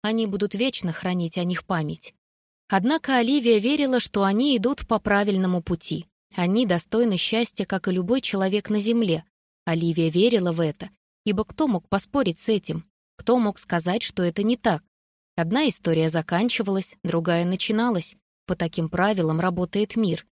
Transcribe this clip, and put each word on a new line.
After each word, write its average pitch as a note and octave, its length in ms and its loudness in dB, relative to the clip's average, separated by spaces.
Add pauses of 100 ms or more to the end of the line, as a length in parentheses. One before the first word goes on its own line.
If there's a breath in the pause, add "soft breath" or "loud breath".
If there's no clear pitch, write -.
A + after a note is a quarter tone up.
Они A3+ 240 0
будут G3+ 280 -2
вечно G3+ 380 -2
хранить F3+ 460 -4
о F3 60 -2
них F3+ 200 -4
память. D#3+ 500 -4 (540)
Однако C4 500 2
Оливия A#3 400 4
верила, C4 420 2
что - 240 0
они A#3+ 320 2
идут A#3 300 -2
по A3 120 0
правильному F#3+ 640 2
пути. E3 440 -4 (280)
Они F#3+ 320 2
достойны G#3 500 2
счастья, A3 480 -2
как F#3+ 240 -4
и F#3 40 0
любой F#3 280 0
человек G3 500 -2
на G#3+ 100 2
земле. G#3 440 0 (400)
Оливия E3 460 0
верила F#3 420 4
в E3 80 -2
это, D#3 300 -4 (340)
ибо G#3 200 0
кто - 220 -2
мог G3+ 220 -2
поспорить G3 520 -2
с - 80 -2
этим? E3 360 -2 (320)
Кто B3 220 2
мог G#3+ 200 0
сказать, F3+ 440 -2
что - 200 -4
это F3 200 -2
не A#3 140 0
так? F3 260 -2 (540)
Одна A3 320 0
история D#3+ 400 0
заканчивалась, F#3+ 960 -2
другая E3+ 420 0
начиналась, G#3+ 720 -2 (300)
по F3+ 100 -4
таким E3 320 -4
правилам F3 520 0
работает F3+ 560 -2
мир. F#3+ 360 -2